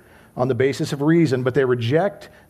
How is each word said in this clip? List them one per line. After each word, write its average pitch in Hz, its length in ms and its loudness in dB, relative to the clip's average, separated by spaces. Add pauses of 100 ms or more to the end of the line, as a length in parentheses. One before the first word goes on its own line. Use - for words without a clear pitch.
(360)
on 127 120 -2
the 131 80 -2
basis 135 360 -2
of 139 100 -6
reason, 147 420 2
but 127 100 -2
they 139 100 2
reject 127 680 -2 (200)